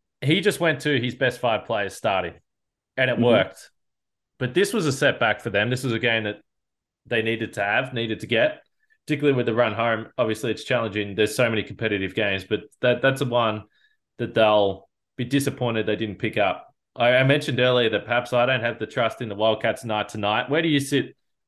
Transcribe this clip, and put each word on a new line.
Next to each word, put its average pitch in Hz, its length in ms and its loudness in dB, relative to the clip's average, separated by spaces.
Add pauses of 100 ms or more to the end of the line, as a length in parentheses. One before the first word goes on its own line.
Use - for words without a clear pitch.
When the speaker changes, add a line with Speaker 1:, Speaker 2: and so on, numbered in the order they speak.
(220)
Speaker 1:
he 165 200 2
just 185 180 0
went 160 220 0
to 143 180 0
his 120 140 -2
best 123 260 -2
five 113 260 0
players 101 300 -4
starting, 95 380 -2 (640)
and 127 140 2
it - 20 -2
Speaker 2:
Mm-hmm. 117 120 0
Speaker 1:
worked. 110 440 2 (720)
But 127 140 -4
this 196 200 2
was 202 120 0
a 143 60 2
setback 123 500 0
for - 80 -8
them. 104 200 0
This 127 140 -4
was 127 100 -2
a 113 60 -2
game 113 240 0
that 104 140 -4 (680)
they 117 160 0
needed 113 320 -4
to 104 100 -4
have, 123 300 0
needed 113 280 -4
to - 60 -10
get, 120 360 0 (420)
particularly 143 300 2
with 123 100 0
the 117 80 0
run 113 200 2
home. 113 340 -2 (100)
Obviously, 110 320 -2
it's 110 140 -6
challenging. 107 500 -2
There's 104 220 2
so 120 140 2
many 110 120 -2
competitive 98 540 -4
games, 98 280 -2
but 104 180 -2 (200)
that, 123 200 2
that's 131 200 2
a - 40 0
one 113 400 0 (520)
that 117 160 -6
they'll 107 560 4 (280)
be 123 80 -6
disappointed 123 600 -2
they 107 120 0
didn't 104 220 -6
pick 107 180 -4
up. 98 360 0 (220)
I, 123 220 4
I 131 60 4
mentioned 139 360 2
earlier 123 300 4
that 101 160 -2
perhaps 123 280 -2
I 123 120 4
don't 127 160 0
have 117 180 -4
the 110 80 -6
trust 117 340 -4
in 113 80 -8
the 101 60 -8
Wildcats 107 480 0
night 107 260 -4
tonight. 110 400 -2
Where 151 120 0
do 165 80 0
you 143 100 2
sit 135 380 -2 (300)